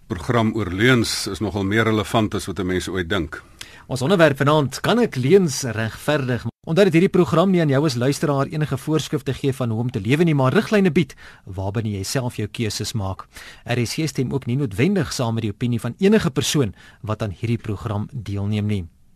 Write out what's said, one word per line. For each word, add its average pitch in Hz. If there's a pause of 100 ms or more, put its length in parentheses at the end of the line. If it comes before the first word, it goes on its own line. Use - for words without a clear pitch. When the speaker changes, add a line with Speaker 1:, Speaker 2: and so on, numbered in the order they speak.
Speaker 1:
program 110
oor 98
leuns 113
is 98
nogal 101
meer 107
relevant 107
as 92
wat 98
'n 95
mens 92
ooit 90
dink. 92 (440)
Speaker 2:
Ons 135
onderwerp 156
vanaand, 147
kan 196
ek 233
leuns 143
regverdig? 120 (200)
Onthou 165
dat 175
hierdie 180
program 180
nie 175
aan 151
jou 135
as 131
luisteraar 139
enige 151
voorskrifte 151
gee 135
van 123
hoe 110
om 120
te 117
lewe 127
nie, 160
maar 131
riglyne 196
bied - (300)
waarbinne 101
jy 98
self 123
jou 107
keuses -
maak. 95 (380)
R 120
S -
C 156
stem 131
ook 139
nie 120
noodwendig 131
saam 113
met 113
die 104
opinie 120
van 120
enige 196
persoon 131 (280)
wat 104
aan 98
hierdie 117
program 104
deelneem 101
nie. 104 (300)